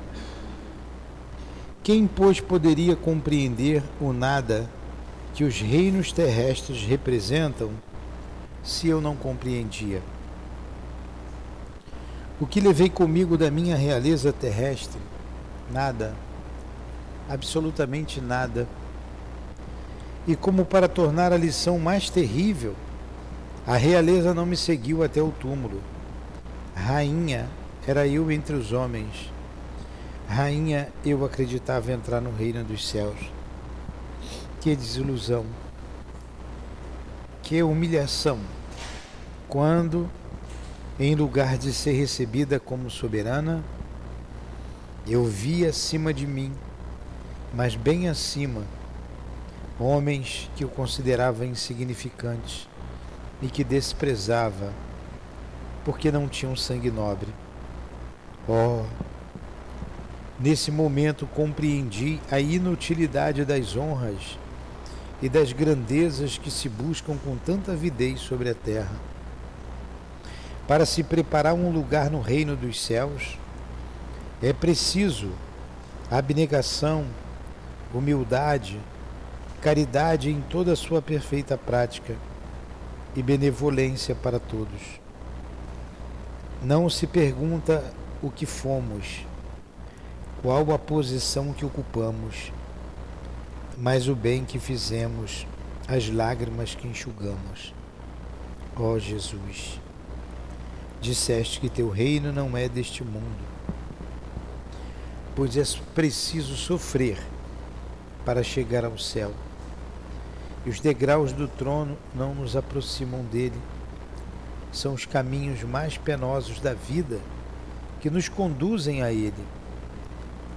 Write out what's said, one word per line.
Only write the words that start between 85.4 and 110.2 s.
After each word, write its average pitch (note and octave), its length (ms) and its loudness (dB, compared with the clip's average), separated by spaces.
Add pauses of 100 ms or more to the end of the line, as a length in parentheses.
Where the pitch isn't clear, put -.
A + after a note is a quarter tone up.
Não D#3 280 6
se D#3+ 180 0
pergunta D#3 720 4 (400)
o C#3+ 80 -2
que - 160 -4
fomos, A#2+ 800 -4 (1160)
qual D3 320 4
a C#3+ 40 4
posição C#3 760 0
que - 100 -4
ocupamos, A2+ 880 -4 (1200)
mas B2+ 320 4
o C#3 60 4
bem B2 320 2
que B2 140 -4
fizemos, A2+ 880 -2 (400)
as B2+ 200 2
lágrimas A2+ 680 0
que - 120 -8
enxugamos. G2+ 840 -6 (1040)
Ó A2+ 220 2
Jesus, G2+ 840 -6 (1200)
disseste A#2 580 0
que B2+ 80 -2
teu A#2 220 0
reino D3 420 2
não C#3 240 0
é B2 140 0
deste A#2+ 340 -4
mundo, A2 400 -6 (1900)
pois C3+ 220 2
é D3 60 6 (320)
preciso D3 600 0
sofrer C3 640 0 (1080)
para A#2+ 200 2
chegar A#2+ 420 0
ao A2+ 140 -4
céu. G2+ 340 -2 (1300)